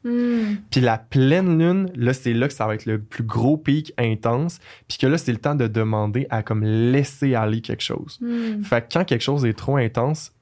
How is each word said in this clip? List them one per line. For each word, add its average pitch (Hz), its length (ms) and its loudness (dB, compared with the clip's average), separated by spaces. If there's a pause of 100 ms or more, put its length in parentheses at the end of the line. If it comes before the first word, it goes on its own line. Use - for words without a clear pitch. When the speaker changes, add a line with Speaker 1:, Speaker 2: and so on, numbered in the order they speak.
Speaker 1:
Hmm. 240 520 0 (140)
Speaker 2:
Puis 131 120 2
la 113 160 4
pleine 160 600 2
lune, 180 380 2
là, 120 160 2
c'est 127 220 -2
là 120 120 2
que - 60 -2
ça 110 140 -2
va 107 80 0
être 107 100 -8
le 107 160 -2
plus 107 240 -8
gros 113 320 2
pic 151 400 -2
intense. 120 640 0 (300)
Puis - 100 -10
que - 80 2
là, 147 100 4
c'est 147 160 0
le 107 60 -2
temps 147 160 -2
de 127 140 2
demander 110 600 0
à, 113 140 -2
comme, 107 200 -2
laisser 123 720 2
aller 110 280 0
quelque - 200 -6
chose. - 380 -8
Speaker 1:
Hmm. 233 420 -4
Speaker 2:
Fait 120 240 0
que - 60 -14
quand 180 120 2
quelque 123 180 -2
chose 139 240 0
est 110 100 2
trop 139 220 -2
intense, 127 640 -2